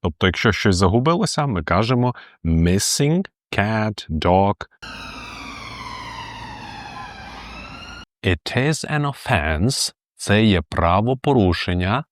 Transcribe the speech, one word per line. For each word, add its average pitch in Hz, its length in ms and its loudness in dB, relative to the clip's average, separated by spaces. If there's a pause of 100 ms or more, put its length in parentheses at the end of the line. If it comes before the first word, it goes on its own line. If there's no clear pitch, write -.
Тобто, 90 240 0
якщо 92 260 4
щось 95 240 2
загубилося, 139 680 2
ми 95 160 0
кажемо 120 520 2 (300)
missing 95 840 2 (300)
cat, 107 540 -2
dog. 92 440 2 (3750)
It 90 320 0
is 143 340 0
an 147 220 -2
offense. 85 840 0 (200)
Це 104 300 2
є 95 180 4
правопорушення. 98 1500 2